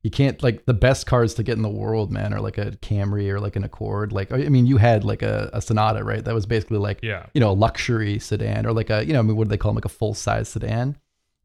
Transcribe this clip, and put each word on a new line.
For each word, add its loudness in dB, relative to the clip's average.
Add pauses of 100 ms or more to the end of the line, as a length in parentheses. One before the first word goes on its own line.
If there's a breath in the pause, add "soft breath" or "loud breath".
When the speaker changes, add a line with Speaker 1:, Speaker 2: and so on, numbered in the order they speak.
Speaker 1:
you -2
can't, 2
like, 0
the 4
best 4
cars 2
to -2
get -4
in -2
the 0
world, -2
man, -4
are, -4
like, -6
a -4 (100)
Camry -2
or, -2
like, -4
an -2
Accord. -6
Like, -4
I 0
mean, 6
you 6
had, 6
like, -2
a, -2
a -4
Sonata, 0
right? -4
That -4
was -2
basically, 0
like, -2
Speaker 2:
Yeah. -8
Speaker 1:
you 2
know, 6
a 4
luxury 0
sedan -2
or, 0
like, -2
a, 0
you -2
know, 4
I 4
mean, 2
what 2
do -2
they 0
call 0
'em? 0
Like, -4
a -4
full -4
size -2
sedan. -4 (480)